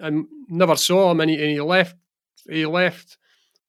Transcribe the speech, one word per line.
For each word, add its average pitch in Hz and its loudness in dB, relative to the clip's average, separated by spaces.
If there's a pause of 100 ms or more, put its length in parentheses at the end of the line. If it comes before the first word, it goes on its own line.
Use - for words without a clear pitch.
and 156 -4 (220)
never 170 2
saw 185 2
him, 165 0
and 160 0
he, 156 0
and 151 -2
he 147 -4
left. 175 0 (540)
He 156 -4
left 175 -4 (500)